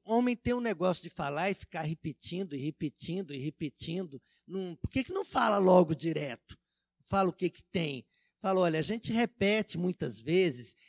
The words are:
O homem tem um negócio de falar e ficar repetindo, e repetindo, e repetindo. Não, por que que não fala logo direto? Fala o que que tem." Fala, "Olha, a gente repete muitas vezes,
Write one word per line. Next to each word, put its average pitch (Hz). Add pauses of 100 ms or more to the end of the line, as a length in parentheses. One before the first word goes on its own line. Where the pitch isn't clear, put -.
O 214
homem 240
tem 240
um 247
negócio 185
de 165
falar 156
e 190
ficar -
repetindo, 160
e 131
repetindo, 156
e 139
repetindo. 156 (240)
Não, 180
por -
que 262
que 359
não 381
fala 226
logo 180
direto? 147 (480)
Fala 190
o -
que 175
que -
tem." 147 (340)
Fala, 190
"Olha, 160
a 156
gente 214
repete 214
muitas 160
vezes, 139 (140)